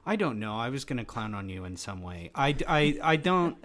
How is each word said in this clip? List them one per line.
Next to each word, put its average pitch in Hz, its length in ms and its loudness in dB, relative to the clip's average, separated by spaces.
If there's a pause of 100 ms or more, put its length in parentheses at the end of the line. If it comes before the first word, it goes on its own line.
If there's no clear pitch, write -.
I 208 120 0
don't 151 200 0
know. 107 200 -4
I 117 100 -2
was 135 160 -4
gonna 120 220 -4
clown 107 280 -4
on 98 140 -6
you 92 160 -6
in 92 140 -8
some 95 240 -8
way. 87 340 -10
I, 139 180 4 (140)
I, 151 340 4
I 160 140 6
don't, 175 500 2